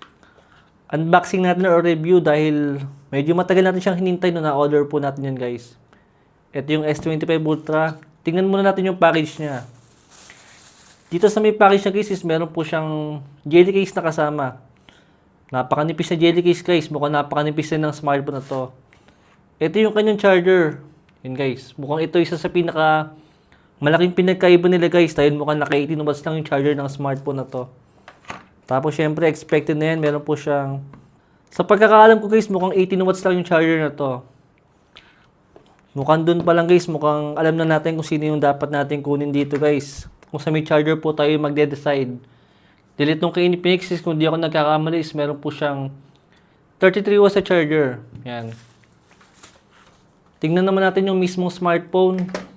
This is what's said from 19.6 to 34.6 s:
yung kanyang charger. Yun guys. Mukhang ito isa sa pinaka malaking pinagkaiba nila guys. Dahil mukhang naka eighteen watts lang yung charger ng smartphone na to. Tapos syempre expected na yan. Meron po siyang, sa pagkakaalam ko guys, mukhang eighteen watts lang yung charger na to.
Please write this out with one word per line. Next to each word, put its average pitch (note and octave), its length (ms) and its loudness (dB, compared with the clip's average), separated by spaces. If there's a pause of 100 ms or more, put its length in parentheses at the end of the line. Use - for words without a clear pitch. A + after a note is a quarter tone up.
yung G#3+ 160 2
kanyang G#3+ 240 2
charger. F3+ 640 4 (400)
Yun C3 80 -10
guys. C3 480 -6
Mukhang D3+ 240 -4
ito E3+ 160 0
isa E3+ 160 -2
sa D#3 80 -6
pinaka D#3 720 0 (640)
malaking E3+ 320 2
pinagkaiba F3+ 560 4
nila F3 160 4
guys. E3 320 2
Dahil D3 160 4
mukhang D3 240 -2
naka D3 240 -2
eighteen D3 240 -4
watts C#3+ 160 -2
lang D#3+ 160 -4
yung D3+ 80 -6
charger C#3+ 320 0
ng C#3+ 80 -6
smartphone C#3 560 -6
na B2+ 80 -8
to. B2+ 160 -8 (1040)
Tapos C3+ 240 -2
syempre D#3 320 0
expected D#3 560 0
na D#3+ 160 -2
yan. - 0 -
Meron D3 240 -2
po D3+ 160 -4
siyang, C#3 400 -4 (720)
sa - 160 -4
pagkakaalam G#3+ 560 8
ko G#3 80 -4
guys, A3 240 4
mukhang F#3 240 -2
eighteen F#3 240 0
watts F#3 240 0
lang F3+ 160 0
yung - 80 -6
charger E3 320 2
na D3+ 80 -2
to. C3+ 320 -4 (1800)